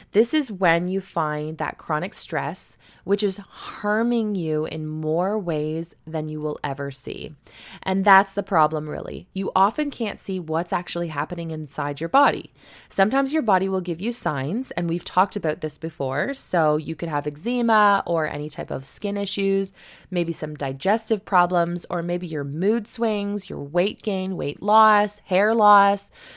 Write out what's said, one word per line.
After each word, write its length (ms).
this 220
is 180
when 360
you 140
find 560
that 220
chronic 340
stress, 640
which 200
is 140
harming 960
you 300
in 220
more 500
ways 580
than 240
you 100
will 240
ever 280
see. 420
And 220
that's 280
the 100
problem, 440
really. 460
You 220
often 340
can't 300
see 200
what's 320
actually 360
happening 440
inside 480
your 80
body. 460
Sometimes 460
your 80
body 260
will 140
give 180
you 120
signs, 600
and 160
we've 160
talked 320
about 260
this 180
before. 560
So 420
you 180
could 140
have 160
eczema 800
or 220
any 220
type 200
of 160
skin 320
issues, 560
maybe 200
some 220
digestive 720
problems, 640
or 140
maybe 240
your 160
mood 440
swings, 600
your 100
weight 440
gain, 340
weight 240
loss, 640
hair 300
loss. 560